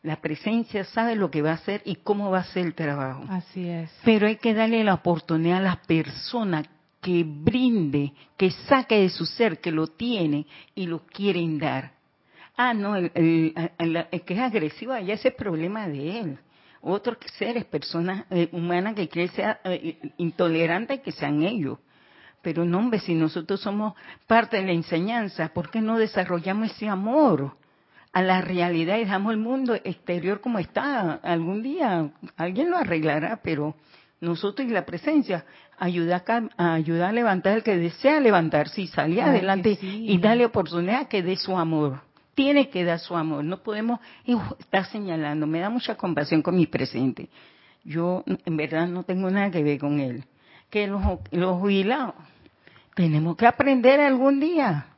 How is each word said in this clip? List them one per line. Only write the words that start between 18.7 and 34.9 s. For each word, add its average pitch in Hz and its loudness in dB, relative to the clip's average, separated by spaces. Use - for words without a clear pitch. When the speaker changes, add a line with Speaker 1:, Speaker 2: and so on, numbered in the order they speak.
Speaker 1:
que 185 -4
quieren 170 -4
ser, 208 -2
eh, 170 -6
intolerantes, 170 0
que - -12
sean 147 -2
ellos. 165 -2
Pero 170 -2
no, 175 2
hombre, 226 0
si 170 -2
nosotros 160 0
somos 208 -4
parte 226 4
de 190 0
la 185 2
enseñanza, 175 -2
¿por - -6
qué 226 -4
no 220 0
desarrollamos 190 0
ese 214 -8
amor 202 2
a 185 2
la 185 4
realidad 175 0
y 226 -2
dejamos 202 -2
el 214 -2
mundo 247 -2
exterior 180 -4
como 233 -2
está? 208 -2
Algún 175 -2
día 220 -2
alguien 190 -2
lo 349 0
arreglará, 165 0
pero 151 -4
nosotros 202 -4
y 233 -2
la 185 0
presencia, 202 0